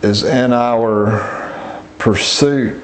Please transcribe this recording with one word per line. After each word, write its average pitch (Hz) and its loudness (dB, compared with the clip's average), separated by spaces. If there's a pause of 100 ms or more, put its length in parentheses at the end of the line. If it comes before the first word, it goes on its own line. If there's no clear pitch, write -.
is 104 2
in 123 2
our 113 2 (760)
pursuit 131 2